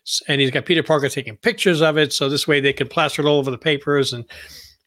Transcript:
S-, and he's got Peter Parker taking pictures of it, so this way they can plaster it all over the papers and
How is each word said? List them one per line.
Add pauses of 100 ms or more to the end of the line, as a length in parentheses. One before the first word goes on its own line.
S-,
and
he's
got
Peter
Parker
taking
pictures
of
it,
so
this
way
they
can
plaster
it
all
over
the
papers
and (600)